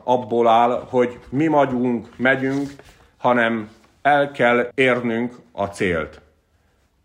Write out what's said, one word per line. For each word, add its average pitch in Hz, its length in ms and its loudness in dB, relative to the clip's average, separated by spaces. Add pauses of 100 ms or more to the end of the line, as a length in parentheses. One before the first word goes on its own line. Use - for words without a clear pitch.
abból 120 440 0
áll, 120 420 2
hogy 123 300 -2 (100)
mi 151 180 0
magunk 127 680 0
megyünk, 135 540 -2 (480)
hanem 113 520 0 (320)
el 143 300 2
kell 120 420 0
érnünk 120 640 -2 (160)
a 101 140 -6
célt. 87 560 -4 (840)